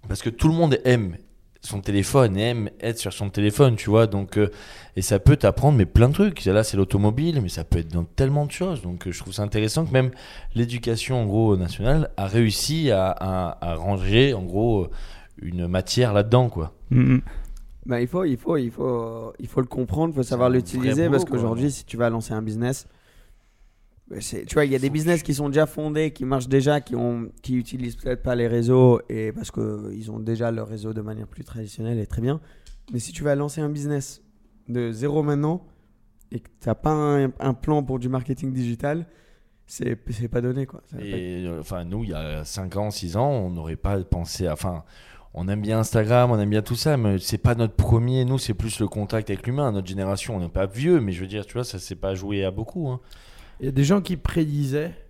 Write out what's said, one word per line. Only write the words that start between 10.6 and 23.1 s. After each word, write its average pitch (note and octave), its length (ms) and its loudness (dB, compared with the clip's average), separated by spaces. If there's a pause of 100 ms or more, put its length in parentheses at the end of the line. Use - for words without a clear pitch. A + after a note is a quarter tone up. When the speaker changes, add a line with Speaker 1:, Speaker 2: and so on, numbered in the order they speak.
Speaker 1:
en A2 60 0
gros, G#2 320 4
nationale A2+ 580 2
a G2 100 -4
réussi A#2+ 640 2
à, F#2+ 200 4
à, F#2 480 -4 (140)
à - 20 -2
ranger, G2 580 2
en G2 100 -4
gros, G2 420 0
euh, D2+ 60 -8 (520)
une F2 260 -4
matière G2+ 460 0
là-dedans, A2+ 340 6
quoi. E2 240 -6 (200)
Speaker 2:
Mm-hmm. B2+ 280 6 (680)
Speaker 3:
Bah, B2 140 -2
il A#2+ 80 -2
faut, F#3 160 -2
il C3+ 140 0
faut, E3 180 -2
il B2 140 0
faut, A2+ 680 -6
il A#2 80 -12
faut - 140 0
le B2+ 60 0
comprendre, D3 480 -2
il - 20 -2
faut C3 60 0
savoir B2 260 2
Speaker 1:
C'est B2+ 60 4
un - 20 6
Speaker 3:
l'utiliser, B2+ 460 0
Speaker 1:
vrai E3+ 80 4
Speaker 3:
parce C#3 140 4
Speaker 1:
boulot, - 60 -6
quoi. B2+ 120 0
Speaker 3:
qu'aujourd'hui, A#2 280 0
si - 140 -10
tu - 140 -12
vas A#2+ 100 2
lancer A2+ 240 -4
un A2 100 -4
business, A2+ 440 -4 (1200)